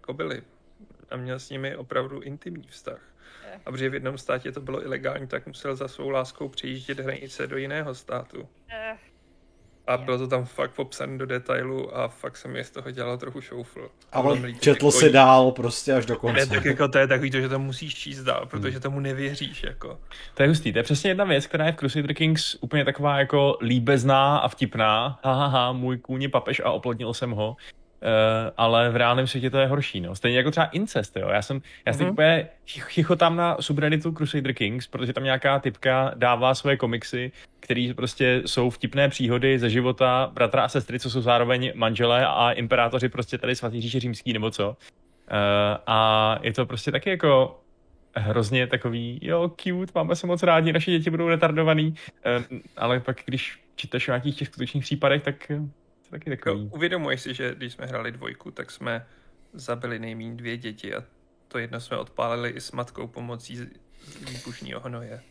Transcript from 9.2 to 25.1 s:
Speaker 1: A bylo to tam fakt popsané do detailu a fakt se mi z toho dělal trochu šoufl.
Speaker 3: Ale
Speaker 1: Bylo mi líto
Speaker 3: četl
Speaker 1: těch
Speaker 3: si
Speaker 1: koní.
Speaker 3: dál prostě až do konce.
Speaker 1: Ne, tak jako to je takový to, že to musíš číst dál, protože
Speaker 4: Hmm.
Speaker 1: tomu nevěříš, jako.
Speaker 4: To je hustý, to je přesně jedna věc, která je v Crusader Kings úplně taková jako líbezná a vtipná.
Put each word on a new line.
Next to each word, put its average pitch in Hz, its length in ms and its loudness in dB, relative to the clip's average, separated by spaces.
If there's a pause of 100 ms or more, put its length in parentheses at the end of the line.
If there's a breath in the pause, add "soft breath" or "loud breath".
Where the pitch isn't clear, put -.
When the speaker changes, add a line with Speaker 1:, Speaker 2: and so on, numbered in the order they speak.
Speaker 1:
A 127 100 0
bylo 127 200 -4
to 127 100 -4
tam 127 180 -2
fakt 131 260 -6
popsané 135 460 -8
do 131 80 -6
detailu 131 720 -6
a 123 100 -2
fakt - 300 -12
se - 100 -16
mi 127 160 -8
z - 80 -14
toho 131 200 -14
dělal 123 260 -6
trochu 131 240 -12
šoufl. 120 480 -14 (220)
Speaker 3:
Ale 127 120 0
Speaker 1:
Bylo 139 120 4
mi 127 120 -4
líto 120 120 -10
Speaker 3:
četl 143 260 6
Speaker 1:
těch 143 80 8
Speaker 3:
si - 60 4
Speaker 1:
koní. 151 140 10
Speaker 3:
dál 131 380 12
prostě 127 420 -2
až 120 120 2
do 117 100 -2
konce. 120 240 2
Speaker 1:
Ne, 139 60 4
tak 135 200 0
jako 139 220 2
to 131 100 2
je 135 100 6
takový 131 240 2
to, 131 100 0
že 131 80 -2
to 135 100 -2
musíš 135 360 -8
číst 139 280 -12
dál, 127 220 -2
protože 127 260 -4
Speaker 4:
Hmm. 131 100 -8
Speaker 1:
tomu 139 180 -4
nevěříš, 139 640 -6
jako. - 360 -10 (340 loud breath)
Speaker 4:
To 139 100 2
je 139 60 8
hustý, 156 240 2
to 110 60 2
je 117 40 2
přesně 151 280 0
jedna 190 140 2
věc, 143 220 2
která 156 180 0
je 170 60 2
v 160 40 -4
Crusader 147 380 -2
Kings 160 480 2
úplně 139 240 0
taková 143 340 2
jako 139 420 4
líbezná 135 760 6
a - 100 2
vtipná. 113 760 2